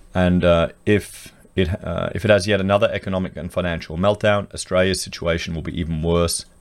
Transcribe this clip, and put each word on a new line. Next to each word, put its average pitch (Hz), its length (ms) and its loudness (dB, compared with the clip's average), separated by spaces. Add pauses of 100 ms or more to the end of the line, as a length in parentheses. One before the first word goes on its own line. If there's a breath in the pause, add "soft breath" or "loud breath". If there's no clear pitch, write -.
(140)
and, 90 300 4
uh, 85 240 4 (180)
if - 460 -2 (240)
it, 90 120 2 (140)
uh, - 320 -4
if 95 100 -4
it 110 60 4
has 101 160 4
yet 101 140 2
another 101 320 2
economic 92 440 -4
and 82 160 -10
financial 85 440 -6
meltdown, 101 580 0
Australia's 92 460 0
situation 85 540 -4
will 78 80 -6
be 76 180 -8
even 80 220 -4
worse 85 420 0 (160)